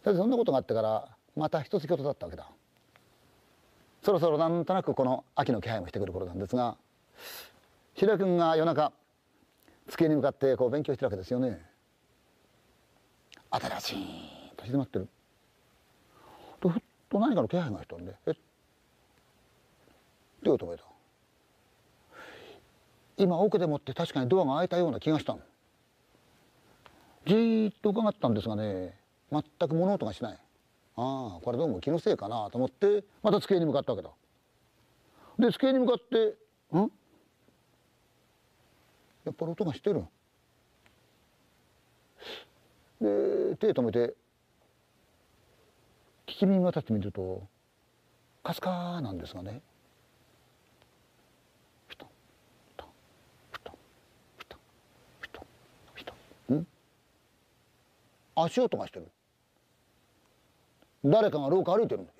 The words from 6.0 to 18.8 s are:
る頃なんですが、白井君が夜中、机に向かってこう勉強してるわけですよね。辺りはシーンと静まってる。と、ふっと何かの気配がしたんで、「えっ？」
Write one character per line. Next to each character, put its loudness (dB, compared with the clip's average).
る -8
頃 -6
な -10
ん -8
で -4
す -4
が、 -2
白 4
井 0
君 2
が 4
夜 2
中、 0
机 2
に 4
向 2
か 2
っ -14
て 2
こ 2
う 2
勉 -2
強 -2
し -4
て -4
る 0
わ 0
け -4
で -10
す -14
よ 0
ね。 -2
辺 -2
り -6
は -6
シ -6
ー -14
ン -20
と -16
静 -6
ま 2
っ -6
て -6
る。 -4
と、 4
ふ -2
っ -4
と 2
何 4
か 2
の 0
気 0
配 -2
が -8
し -16
た -14
ん -14
で、 -16
「え -2
っ？」 -2